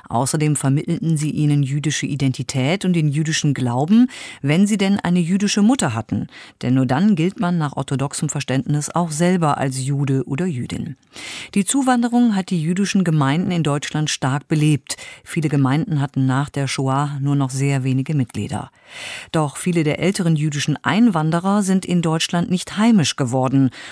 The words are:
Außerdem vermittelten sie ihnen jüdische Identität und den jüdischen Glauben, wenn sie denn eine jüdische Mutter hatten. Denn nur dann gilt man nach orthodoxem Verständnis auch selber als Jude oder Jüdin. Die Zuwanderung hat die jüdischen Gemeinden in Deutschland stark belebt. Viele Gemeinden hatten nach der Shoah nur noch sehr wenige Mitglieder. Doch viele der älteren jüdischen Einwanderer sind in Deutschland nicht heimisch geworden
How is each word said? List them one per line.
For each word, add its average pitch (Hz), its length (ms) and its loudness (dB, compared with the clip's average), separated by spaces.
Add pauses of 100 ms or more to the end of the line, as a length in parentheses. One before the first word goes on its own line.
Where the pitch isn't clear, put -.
Außerdem 147 480 0
vermittelten 156 600 0
sie 151 140 -2
ihnen 147 320 2
jüdische 143 420 -2
Identität 135 800 -2
und 180 80 2
den 156 160 2
jüdischen 151 460 0
Glauben, 151 520 4 (360)
wenn 165 240 4
sie 214 100 0
denn 196 220 2
eine 175 200 2
jüdische 196 440 0
Mutter 208 320 2
hatten. 113 320 -4 (340)
Denn 127 140 0
nur 131 100 4
dann 165 300 4
gilt 165 240 -2
man 175 180 0
nach 147 180 -2
orthodoxem 139 540 -4
Verständnis 143 600 -2
auch 170 200 -2
selber 165 460 2
als 131 260 -4
Jude 139 420 0
oder 139 200 -4
Jüdin. 131 500 -6 (600)
Die 202 100 2
Zuwanderung 240 680 2
hat 190 160 -2
die 170 100 0
jüdischen 185 420 0
Gemeinden 156 460 2
in 170 140 0
Deutschland 151 480 -2
stark 139 360 -4
belebt. 151 480 0 (300)
Viele 156 240 -2
Gemeinden 143 500 2
hatten 135 280 0
nach 135 220 0
der 139 180 -4
Shoah 139 540 -2
nur 143 160 0
noch 135 120 0
sehr 135 360 0
wenige 131 280 0
Mitglieder. 127 580 -4 (600)
Doch 156 240 -2
viele 170 300 0
der 151 140 0
älteren 170 360 2
jüdischen 147 480 -2
Einwanderer 185 800 2
sind 190 220 0
in 175 160 0
Deutschland 165 500 0
nicht - 240 -4
heimisch 214 400 4
geworden 131 540 2 (220)